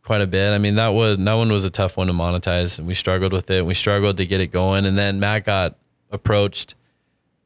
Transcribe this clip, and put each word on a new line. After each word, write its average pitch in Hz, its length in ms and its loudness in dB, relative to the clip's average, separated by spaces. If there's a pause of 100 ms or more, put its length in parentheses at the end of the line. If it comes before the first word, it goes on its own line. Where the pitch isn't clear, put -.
quite 107 180 0
a 101 60 0
bit. 98 260 0
I 104 60 2
mean, 104 180 2
that 113 120 2
was, 107 300 2
that 104 160 2
one 113 180 2
was 98 120 0
a 92 60 -2
tough 95 260 -2
one 92 120 0
to 90 40 0
monetize, 87 680 -2
and 80 80 -8
we 92 60 -4
struggled 92 380 0
with 92 200 -4
it. 92 120 2
We 90 100 -2
struggled 101 420 0
to 92 100 -2
get 95 140 0
it 90 80 -2
going. 95 360 0
And 98 140 2
then 98 220 0
Matt 104 240 -2
got 95 320 -2 (340)
approached 101 640 -2 (720)